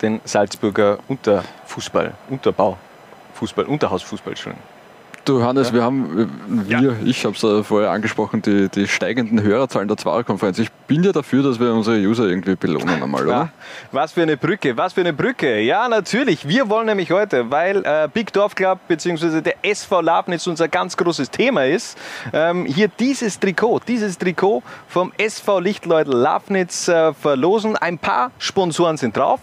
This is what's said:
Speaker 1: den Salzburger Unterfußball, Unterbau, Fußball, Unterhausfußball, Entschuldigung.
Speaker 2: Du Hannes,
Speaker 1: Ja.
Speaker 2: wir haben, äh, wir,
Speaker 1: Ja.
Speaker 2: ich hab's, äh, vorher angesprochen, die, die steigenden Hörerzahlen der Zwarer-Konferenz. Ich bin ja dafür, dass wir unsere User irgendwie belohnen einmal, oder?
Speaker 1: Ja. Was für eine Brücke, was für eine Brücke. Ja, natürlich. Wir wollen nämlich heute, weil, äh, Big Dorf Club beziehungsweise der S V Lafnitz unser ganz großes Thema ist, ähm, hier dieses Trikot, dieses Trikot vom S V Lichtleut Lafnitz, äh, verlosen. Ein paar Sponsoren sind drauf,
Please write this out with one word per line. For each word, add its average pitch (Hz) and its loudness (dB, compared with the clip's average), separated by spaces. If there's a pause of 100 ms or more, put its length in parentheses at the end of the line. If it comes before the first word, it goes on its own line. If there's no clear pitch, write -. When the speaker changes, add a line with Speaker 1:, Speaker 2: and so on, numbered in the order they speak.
Speaker 1:
den 110 0
Salzburger 104 2 (100)
Unterfußball, - -2 (160)
Unterbau, 101 -2 (560)
Fußball, 104 -6
Unterhausfußball, 104 -4
Entschuldigung. - -12 (640)
Speaker 2:
Du 135 4
Hannes, 127 2
Speaker 1:
Ja. 113 0
Speaker 2:
wir 120 4
haben, 117 0 (400)
äh, - -
wir, 120 2
Speaker 1:
Ja. 135 4 (100)
Speaker 2:
ich - 0
hab's, 104 -4
äh, 107 4
vorher 104 2
angesprochen, 107 -2
die, 101 4
die 101 0
steigenden 113 0
Hörerzahlen 104 2
der 104 0
Zwarer-Konferenz. 95 -2
Ich 113 -2
bin - 0
ja 196 4
dafür, 139 0
dass 131 0
wir 120 2
unsere 113 2
User 110 2
irgendwie 92 0
belohnen 78 -2
einmal, 65 -2
oder? 95 0
Speaker 1:
Ja. 123 0 (420)
Was 151 -2
für - 0
eine 156 2
Brücke, 147 -2
was 175 -2
für - 0
eine 170 0
Brücke. 147 0
Ja, 185 2
natürlich. 220 0
Wir 220 0
wollen 220 0
nämlich 196 -2
heute, 165 2
weil, 185 0
äh, 151 2
Big 220 -4
Dorf 202 2
Club 190 0
beziehungsweise 165 -2
der 151 -2
S 196 -2
V 180 2
Lafnitz 170 0
unser 160 0
ganz 180 -2
großes 165 -2
Thema 202 2
ist, 160 -2 (380)
ähm, 170 0
hier 190 2
dieses 240 -2
Trikot, 196 2
dieses 214 -2
Trikot 190 0 (260)
vom 180 0
S 214 -4
V 202 2
Lichtleut 170 2
Lafnitz, 170 0
äh, 160 4
verlosen. 180 0
Ein 170 -4
paar 247 -2
Sponsoren 170 0
sind 117 -4
drauf, - 2